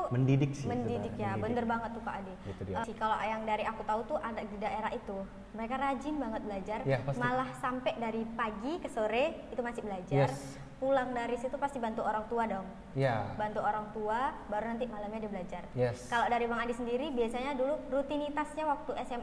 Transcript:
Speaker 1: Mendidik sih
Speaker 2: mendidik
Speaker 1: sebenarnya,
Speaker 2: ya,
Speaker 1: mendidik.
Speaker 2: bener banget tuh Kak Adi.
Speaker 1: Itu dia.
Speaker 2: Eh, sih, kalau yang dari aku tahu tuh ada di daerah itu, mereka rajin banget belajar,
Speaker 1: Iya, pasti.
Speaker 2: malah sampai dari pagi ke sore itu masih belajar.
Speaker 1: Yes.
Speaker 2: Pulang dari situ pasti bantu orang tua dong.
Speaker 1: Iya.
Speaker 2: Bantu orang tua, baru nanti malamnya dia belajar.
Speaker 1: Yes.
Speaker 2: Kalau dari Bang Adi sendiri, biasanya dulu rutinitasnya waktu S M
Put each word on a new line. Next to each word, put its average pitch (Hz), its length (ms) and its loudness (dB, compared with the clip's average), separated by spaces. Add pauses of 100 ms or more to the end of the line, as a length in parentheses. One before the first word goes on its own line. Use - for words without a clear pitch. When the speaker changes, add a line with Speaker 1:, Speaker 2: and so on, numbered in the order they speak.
(120)
Speaker 1:
Mendidik 131 400 6
sih - 160 -4
Speaker 2:
mendidik - 480 -2
Speaker 1:
sebenarnya, 214 80 -2
Speaker 2:
ya, 202 140 0
Speaker 1:
mendidik. 202 100 0
Speaker 2:
bener 240 240 2
banget 233 240 0
tuh 220 80 -8
Kak - 160 -4
Adi. 190 140 -8 (180)
Speaker 1:
Itu 190 160 -8
dia. 190 80 -2
Speaker 2:
Eh, 226 80 0
sih, 226 160 -6
kalau 220 240 4
yang 220 240 -2
dari 214 160 2
aku 220 240 -2
tahu 214 160 2
tuh - 160 -2
ada 226 240 -4
di 208 160 -6
daerah 214 320 -2
itu, 220 260 -4 (380)
mereka 226 240 -2
rajin 277 400 0
banget 226 240 -2
belajar, 202 400 -4
Speaker 1:
Iya, 135 160 4
pasti. 143 240 0
Speaker 2:
malah 254 260 4 (140)
sampai 254 320 2
dari 226 260 0 (140)
pagi 220 380 0 (100)
ke 269 80 -4
sore 233 640 2
itu 262 80 0
masih 233 240 -4
belajar. 175 400 4
Speaker 1:
Yes. - 320 -6 (200)
Speaker 2:
Pulang 262 320 4
dari 240 240 0
situ 254 240 -2
pasti - 160 0
bantu 226 320 0
orang 214 240 2
tua 233 160 4
dong. 226 160 -2 (320)
Speaker 1:
Iya. 113 400 2
Speaker 2:
Bantu 214 240 0
orang 208 320 2
tua, 226 400 0 (160)
baru 214 240 0
nanti 226 160 -2
malamnya 214 400 -4
dia 202 40 -4
belajar. 180 320 -6 (120)
Speaker 1:
Yes. 123 320 2
Speaker 2:
Kalau 233 240 4
dari 240 160 4
Bang 233 160 0
Adi 240 80 0
sendiri, 247 400 0
biasanya 247 400 0
dulu 269 240 2 (160)
rutinitasnya 294 720 0
waktu 277 320 0
S 240 160 -4
M 220 120 -2